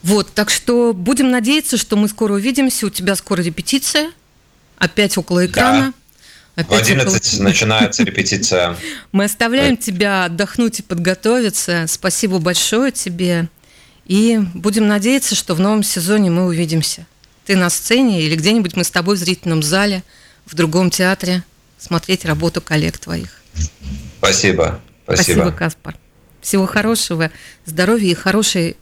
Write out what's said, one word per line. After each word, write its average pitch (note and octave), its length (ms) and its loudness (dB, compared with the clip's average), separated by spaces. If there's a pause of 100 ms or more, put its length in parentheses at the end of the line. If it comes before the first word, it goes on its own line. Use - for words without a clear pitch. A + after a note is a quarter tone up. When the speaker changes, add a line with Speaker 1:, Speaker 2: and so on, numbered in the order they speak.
Speaker 1:
Вот, G3 300 0
так G#3+ 160 0
что A#3+ 420 2
будем B3 380 0
надеяться, B3+ 460 0
что G#3+ 200 -2
мы G#3 120 2
скоро G#3 260 -2
увидимся. B3 520 0
У F#3+ 40 -2
тебя F#3+ 260 -2
скоро F3+ 240 -2
репетиция, C4+ 720 -2 (680)
опять F#3+ 380 0
около F3 240 0
Speaker 2:
Да. F3+ 60 4
Speaker 1:
экрана. C4 460 2 (640)
Speaker 2:
В E3+ 40 -4
Speaker 1:
Опять D#3+ 60 -2
около G#2 140 2
Speaker 2:
одиннадцать - 600 0
начинается A2 600 2
репетиция. F#2 760 0 (180)
Speaker 1:
<laughs> - 180 -18
Мы G3 120 2
оставляем A#3+ 520 0
Speaker 2:
Да. - 60 -8
Speaker 1:
тебя G3 420 0
отдохнуть G3+ 560 -2
и - 20 -14
подготовиться. F#3 1040 0
Спасибо F#3 520 -2
большое G#3+ 520 0
тебе. F3 560 -2 (580)
И A3 340 4 (140)
будем G#3 340 0
надеяться, G#3 480 0
что - 180 -4
в D#3 60 -2
новом G#3 240 2
сезоне G3 460 0
мы F3 160 2
увидимся. E3 600 -2 (400)
Ты G3 100 2
на F3+ 140 2
сцене A3+ 520 2
или D#3 140 0
где-нибудь F#3 400 2
мы F3+ 80 0
с - 60 -2
тобой F3+ 260 0
в - 40 -4
зрительном E3+ 420 0
зале, F#3+ 400 0 (440)
в - 100 -20
другом E3+ 340 2
театре F3+ 520 0 (360)
смотреть F3 460 -4
работу D#3+ 360 -2
коллег D#3 380 -2
твоих. - 420 -10 (800)
Speaker 2:
Спасибо. F#2 600 0 (240)
Спасибо. F#2 180 0
Speaker 1:
Спасибо, E3+ 300 2
Каспар. - 440 -6 (440)
Всего F#3+ 260 0
хорошего, G3+ 640 -2 (360)
здоровья F#3 440 2
и F3 40 2
хорошей F#3+ 680 0